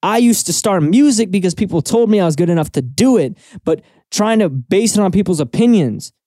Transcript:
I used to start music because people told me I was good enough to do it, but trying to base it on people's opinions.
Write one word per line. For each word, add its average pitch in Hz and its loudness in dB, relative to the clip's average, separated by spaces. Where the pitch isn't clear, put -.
I 214 0
used 233 2
to 170 -6
start 190 0
music 220 2
because 180 -2
people 175 -2
told 220 0
me 214 2
I 185 0
was 160 0
good 170 0
enough 165 -2
to 143 -2
do 208 2
it, 135 -2
but 156 -2
trying 220 0
to 202 2
base 185 -2
it 208 2
on 190 0
people's 185 0
opinions. 151 0